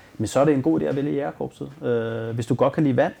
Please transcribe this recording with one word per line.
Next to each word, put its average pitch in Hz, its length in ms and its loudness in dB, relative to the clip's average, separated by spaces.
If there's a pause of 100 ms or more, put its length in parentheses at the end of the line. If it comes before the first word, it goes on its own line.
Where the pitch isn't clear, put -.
(180)
men 110 100 -2
så 131 120 0
er 143 60 6
det 156 80 6
en 131 80 2
god 156 200 2
idé - 40 0
at 143 100 -2
vælge 143 180 -2
jægerkorpset. 139 580 -6 (120)
Øh, 113 520 -2
hvis 117 100 -4
du 131 100 0
godt 135 180 2
kan 165 100 0
lide 127 140 2
vand, 160 240 2